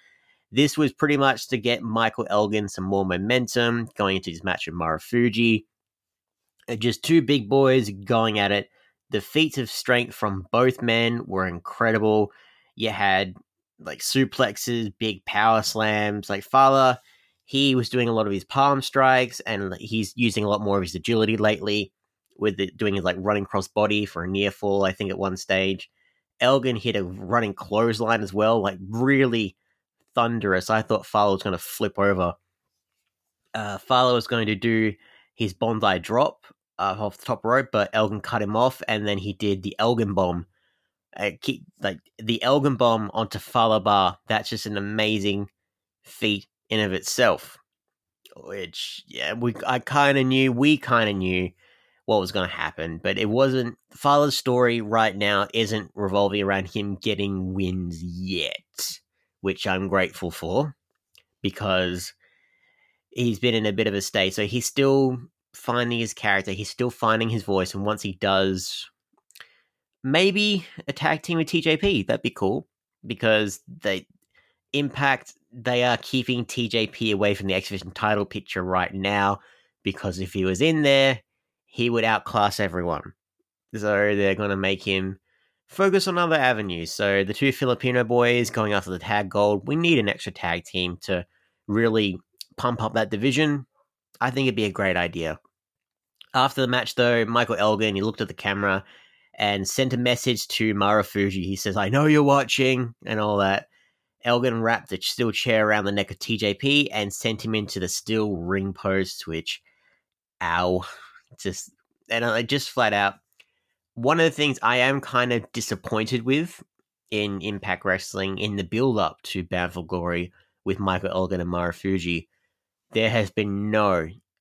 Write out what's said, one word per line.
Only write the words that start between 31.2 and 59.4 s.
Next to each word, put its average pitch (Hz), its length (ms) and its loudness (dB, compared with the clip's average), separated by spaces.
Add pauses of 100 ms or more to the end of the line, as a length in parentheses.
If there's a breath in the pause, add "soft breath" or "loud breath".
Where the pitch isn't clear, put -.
was 95 100 -4
gonna 92 140 -2
flip - 380 -6
over. 92 380 2 (1200)
Uh, 104 240 -6
Fallah 127 360 4
was 117 120 0
going 113 220 -2
to 107 80 0
do 110 380 2 (420 soft breath)
his 98 180 -2
Bondi 107 460 0
drop, 117 440 -2 (320)
uh, 95 220 -2
off 104 200 -6
the - 60 -20
top 113 200 -6
rope, 131 260 2
but 104 220 2
Elgin 107 280 0
cut 107 220 -2
him 104 140 -2
off, 127 320 2
and 107 180 -2
then 101 120 0
he 98 140 -6
did 98 300 -2
the 98 160 -8
Elgin 113 360 2
bomb. 87 320 0 (720)
Uh, 101 240 -4
ki-, - 220 -6 (180)
like, 95 200 -6 (180)
the 113 240 -2
Elgin 139 320 2
bomb 113 400 2
onto 110 240 -2
Fallah 110 420 2
Bahh, 95 360 4 (100)
that's 107 220 -2
just 113 180 -8
an 104 100 -6
amazing 101 760 -2 (520)
feat - 460 -4 (200)
in 110 120 -2
of 101 120 0
itself. - 640 0 (800)
Which, 90 720 -12
yeah, 69 280 -6
we, 117 200 -2 (140)
I 127 100 0
kinda 139 460 2
knew, 131 260 4
we 139 280 4
kinda 113 340 2
knew 92 380 -2 (560 soft breath)
what 110 120 2
was 92 140 -2
gonna 90 160 -2
happen, 80 520 -8
but 95 180 -2
it 104 100 0
wasn't, 127 500 0 (120)
Fallah's 143 460 2
story 123 440 2
right 107 360 0
now 101 380 2
isn't 107 400 -2
revolving 101 480 0
around 95 280 0
him 101 260 -4
getting 95 580 -4
wins 90 480 -4
yet, 90 1000 -8 (400)